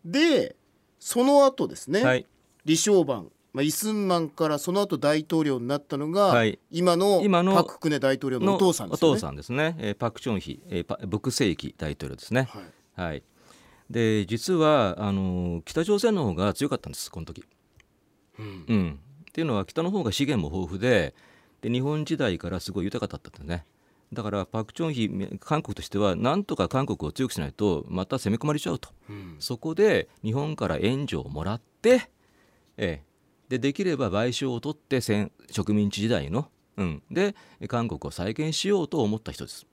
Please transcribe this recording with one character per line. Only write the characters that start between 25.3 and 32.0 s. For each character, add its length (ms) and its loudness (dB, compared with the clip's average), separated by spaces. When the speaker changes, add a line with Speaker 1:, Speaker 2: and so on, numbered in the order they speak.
Speaker 2:
韓 240 -2
国 120 -8
と 80 -10
し 60 -12
て 100 -4
は 180 2
な 180 0
ん 100 0
と 120 -6
か 120 2
韓 180 0
国 120 -4
を 40 -6
強 160 -2
く 40 -6
し 80 -6
な 60 -4
い 60 -8
と 360 0
ま 180 -2
た 100 -4
攻 160 0
め 60 0
込 80 -4
ま 80 0
れ 60 -2
ち 80 -6
ゃ 40 -2
う 60 -4
と。 120 -14
Speaker 1:
う 40 -14
ん。 260 -14
Speaker 2:
そ 180 -6
こ 180 -6
で 340 4
日 80 -2
本 240 -2
か 120 -2
ら 100 0
援 240 0
助 140 -4
を 80 -4
も 200 -8
ら 100 -2
っ 60 -8
て、 280 4